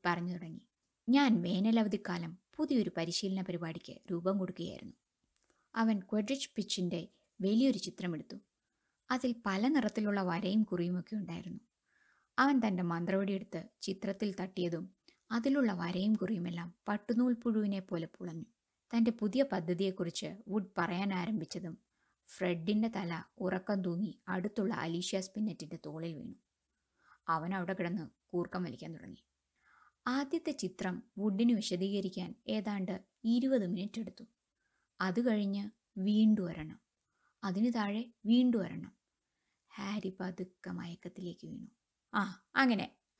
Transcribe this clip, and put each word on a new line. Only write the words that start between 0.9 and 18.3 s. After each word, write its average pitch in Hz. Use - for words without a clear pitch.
"ഞാൻ 269
വേനലവധിക്കാലം 185
പുതിയൊരു 254
പരിശീലന 185
പരിപാടിക്ക് 170
രൂപം 180
കൊടുക്കുകയായിരുന്നു." 180
അവൻ 226
ക്വഡ്രിച്ച് 214
പിച്ചിൻ്റെ 175
വലിയൊരു 226
ചിത്രമെടുത്തു. -
അതിൽ 254
പല 208
നിറത്തിലുള്ള 214
വരയും 185
കുറിയുമൊക്കെ 180
ഉണ്ടായിരുന്നു. 175
അവൻ 277
തൻ്റെ 190
മന്ത്രവടി 180
എടുത്ത് 185
ചിത്രത്തിൽ 196
തട്ടിയതും 180
അതിലുള്ള 240
വരയും 180
കുറിയുമെല്ലാം 175
പട്ടുനൂൽ 233
പുഴുവിനെ 214
പോലെ 175
പുളഞ്ഞു. 165